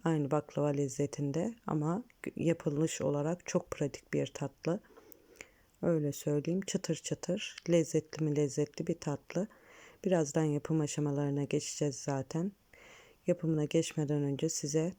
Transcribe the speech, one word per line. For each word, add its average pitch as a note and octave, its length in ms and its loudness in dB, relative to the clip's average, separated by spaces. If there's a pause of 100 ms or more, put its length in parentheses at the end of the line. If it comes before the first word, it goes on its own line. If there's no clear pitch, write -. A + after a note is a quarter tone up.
Aynı D3+ 260 2
baklava D3 380 0
lezzetinde C#3+ 880 -2 (120)
ama D#3 380 0 (320)
yapılış D#3+ 640 0
olarak D3 460 0
çok - 240 -2
pratik - 440 -4
bir C#3 120 0
tatlı. - 540 -4 (1000)
Öyle D#3 300 2
söyleyeyim, D3+ 480 0
çıtır - 340 -2
çıtır, - 600 -6 (140)
lezzetli D#3 540 2
mi D3 120 0
lezzetli D3 500 0
bir E3 120 -2
tatlı. E3 480 -4 (580)
Birazdan D#3+ 400 2
yapım D#3 360 2
aşamalarına C#3+ 640 0
geçeceğiz C#3+ 520 -2
zaten. D#3 560 -2 (760)
Yapımına D#3+ 380 2
geçmeden D3+ 580 2
önce C#3+ 260 0
size D#3+ 500 0